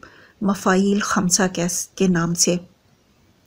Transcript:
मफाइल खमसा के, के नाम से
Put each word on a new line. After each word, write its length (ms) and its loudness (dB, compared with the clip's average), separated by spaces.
मफाइल 580 2
खमसा 460 0
के, 220 -4
के 380 -2
नाम 260 0
से 340 -2